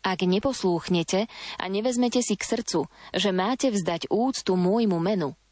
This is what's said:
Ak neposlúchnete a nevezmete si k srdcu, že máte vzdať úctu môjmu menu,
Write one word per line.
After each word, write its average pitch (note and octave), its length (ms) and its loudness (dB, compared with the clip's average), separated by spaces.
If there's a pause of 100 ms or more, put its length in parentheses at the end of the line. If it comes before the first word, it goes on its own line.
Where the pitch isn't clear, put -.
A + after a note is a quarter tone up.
Ak F#3 240 0
neposlúchnete F#3 1040 0 (240)
a - 160 -8
nevezmete A#3+ 480 0
si A3 160 0
k - 80 -8
srdcu, - 480 -2 (240)
že F#3+ 160 2
máte A3+ 400 0
vzdať F3 400 -2
úctu G#3 480 0
môjmu F#3+ 400 4
menu, E3+ 400 -2 (120)